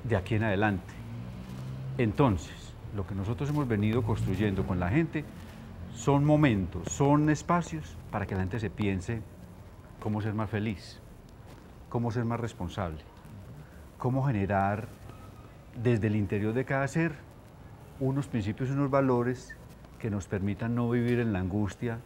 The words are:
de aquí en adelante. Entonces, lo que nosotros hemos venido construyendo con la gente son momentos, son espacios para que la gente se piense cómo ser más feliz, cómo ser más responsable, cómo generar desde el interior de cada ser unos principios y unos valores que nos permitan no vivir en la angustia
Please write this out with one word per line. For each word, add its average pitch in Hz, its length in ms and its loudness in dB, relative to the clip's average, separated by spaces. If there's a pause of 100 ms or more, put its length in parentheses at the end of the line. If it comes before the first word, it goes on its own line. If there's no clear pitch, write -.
de 110 120 2
aquí 95 200 0
en 107 80 4
adelante. 101 500 2 (1040)
Entonces, 110 760 2 (220)
lo 95 100 -4
que - 80 -8
nosotros 113 360 -2
hemos 147 180 0
venido 110 360 2
construyendo 101 640 2
con 92 140 0
la 87 100 2
gente 156 360 2 (680)
son 143 300 4
momentos, 117 680 4
son 147 380 6
espacios 160 680 0 (140)
para 98 140 -2
que 104 100 -2
la 92 60 2
gente 92 180 -2
se 104 100 -2
piense 101 520 -2 (760)
cómo 107 220 -2
ser 107 120 -2
más 107 160 -2
feliz, 107 500 -4 (920)
cómo 117 220 0
ser 117 140 0
más 117 140 0
responsable, 90 580 -4 (1000)
cómo 131 260 2
generar 101 640 4 (960)
desde 113 240 4
el 104 80 2
interior 104 380 0
de 127 120 0
cada 139 220 0
ser 165 260 0 (840)
unos 135 280 0
principios 110 420 -2
y - 40 0
unos 139 160 2
valores 127 680 4 (440)
que 117 100 -2
nos 101 160 -2
permitan 101 480 -2
no 120 160 2
vivir 120 300 4
en 117 120 2
la 95 80 2
angustia 104 680 -2